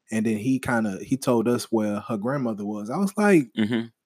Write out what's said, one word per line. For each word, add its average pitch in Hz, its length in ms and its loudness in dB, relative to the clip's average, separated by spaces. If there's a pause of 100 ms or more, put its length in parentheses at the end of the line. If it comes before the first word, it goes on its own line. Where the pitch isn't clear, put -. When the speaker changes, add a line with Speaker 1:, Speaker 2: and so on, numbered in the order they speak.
(100)
Speaker 1:
and 110 160 0
then 110 120 2
he 131 200 0
kinda, 110 440 -2
he 127 140 -2
told 120 300 2
us 120 240 0
where 104 300 0
her 117 160 -6
grandmother 113 480 -4
was. 104 260 -8
I 135 60 -6
was 196 200 -2
like, 202 400 4
Speaker 2:
Mm-hmm. 113 300 0 (200)